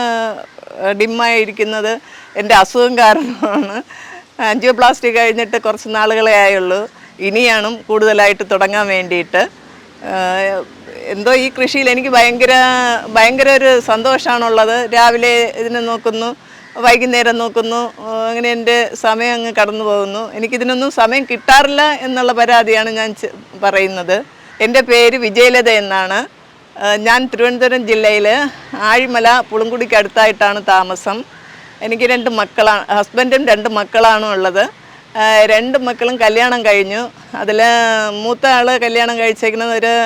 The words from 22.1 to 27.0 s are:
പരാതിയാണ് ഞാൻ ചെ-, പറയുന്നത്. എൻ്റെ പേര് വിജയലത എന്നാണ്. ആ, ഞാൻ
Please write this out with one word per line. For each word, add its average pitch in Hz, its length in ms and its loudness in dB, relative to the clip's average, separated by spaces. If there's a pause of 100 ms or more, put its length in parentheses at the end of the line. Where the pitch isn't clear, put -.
പരാതിയാണ് 226 560 2
ഞാൻ 220 260 -6
ചെ-, - 480 -14
പറയുന്നത്. 190 600 -2 (360)
എൻ്റെ 240 200 2
പേര് 240 340 4
വിജയലത 240 540 2
എന്നാണ്. 196 560 -2 (540)
ആ, 202 160 -2
ഞാൻ 233 300 0